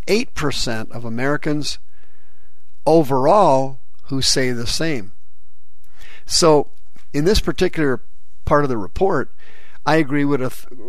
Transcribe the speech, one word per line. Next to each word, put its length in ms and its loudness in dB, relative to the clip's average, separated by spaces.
eight 260 0
percent 560 0
of 140 -4
Americans 760 0
overall 960 4
who 180 -2
say 300 2
the 140 0
same. 460 0
So, 460 2
in 120 0
this 160 2
particular 640 0
part 200 2
of 40 0
the 100 0
report, 540 0
I 120 4
agree 280 2
with 180 2
a 80 0
th-, 380 -2